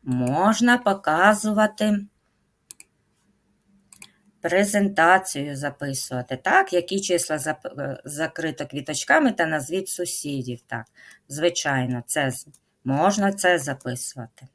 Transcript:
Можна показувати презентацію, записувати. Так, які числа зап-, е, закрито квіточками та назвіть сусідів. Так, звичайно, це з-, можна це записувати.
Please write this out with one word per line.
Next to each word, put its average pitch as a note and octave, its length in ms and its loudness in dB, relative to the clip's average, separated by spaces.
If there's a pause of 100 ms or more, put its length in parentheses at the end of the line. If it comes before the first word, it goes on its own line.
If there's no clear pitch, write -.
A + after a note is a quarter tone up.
Можна F#3+ 680 4
показувати G#3 1300 2 (2250)
презентацію, F#3 1160 2
записувати. C3+ 800 -6
Так, F#4 360 2
які F3+ 280 0
числа E3+ 360 0
зап-, D3+ 440 -6
е, C#3 240 -8
закрито D#3 600 -6
квіточками D#3 680 0
та E3+ 140 0
назвіть D#3+ 420 -2
сусідів. C3+ 760 -4
Так, A2+ 200 -8 (420)
звичайно, C3+ 760 -2
це C#3 240 -2
з-, - 160 -6 (380)
можна F#3+ 480 2
це F3+ 260 2
записувати. C3 960 -8